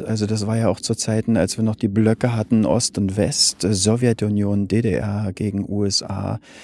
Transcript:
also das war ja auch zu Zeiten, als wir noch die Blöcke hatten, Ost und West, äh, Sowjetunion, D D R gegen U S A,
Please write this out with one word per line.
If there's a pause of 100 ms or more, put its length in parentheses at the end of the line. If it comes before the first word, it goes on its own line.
also
das
war
ja
auch
zu
Zeiten,
als
wir
noch
die
Blöcke
hatten,
Ost
und
West,
äh,
Sowjetunion,
D
D
R
gegen
U
S
A, (240)